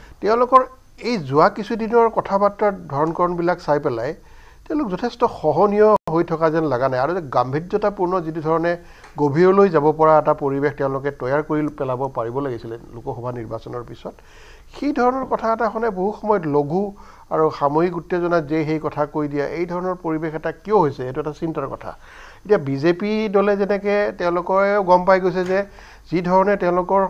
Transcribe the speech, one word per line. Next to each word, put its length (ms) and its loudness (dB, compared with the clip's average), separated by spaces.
তেওঁলোকৰ 400 4
এই 180 -4
যোৱা 320 4
কিছুদিনৰ 600 0
কথা 280 -4
বাৰ্তাৰ 340 2
ধৰণ 240 0
কৰণবিলাক 500 0
চাই 180 0
পেলাই 340 -4
তেওঁলোক 240 -4
যথেষ্ট 320 -4
সহনীয় 640 2
হৈ 120 2
থকা 260 0
যেন 140 0
লগা 260 0
নাই। 100 -2
আৰু 140 0
যে 80 -4
গাম্ভীৰ্যতাপূৰ্ণ 1000 -2
যিটো 200 -6
ধৰণে 360 0
গভীৰলৈ 520 6
যাব 220 4
পৰা 280 6
এটা 140 2
পৰিৱেশ 400 0
তেওঁলোকে 380 -4
তৈয়াৰ 320 -2
কৰি 240 -2
পেলাব 340 -4
পাৰিব 240 -6
লাগিছিলে 380 -8
লোকসভা 380 -10
নিৰ্বাচনৰ 520 -10
পিছত, 300 -16
সেই 120 -4
ধৰণৰ 340 0
কথা 280 -2
এটা 160 -2
হ'লে 200 -4
বহু 320 -4
সময়ত 260 0
লঘু 460 -2
আৰু 300 2
সাময়িক 380 0
উত্তেজনাত 460 -2
যে 220 -2
সেই 180 -2
কথা 220 -2
কৈ 220 -4
দিয়া, 200 -2
এই 180 -4
ধৰণৰ 380 -6
পৰিৱেশ 300 -4
এটা 180 -6
কিয় 240 -4
হৈছে, 320 2
এইটো 140 -6
এটা 180 -6
চিন্তাৰ 280 -4
কথা। 300 -12
এতিয়া 120 4
বিজেপি 720 0
দলে 280 2
যেনেকে 600 0
তেওঁলোকেও 680 2
গম 220 4
পাই 140 6
গৈছে 240 0
যে 160 0
যি 100 0
ধৰণে 340 2
তেওঁলোকৰ 540 0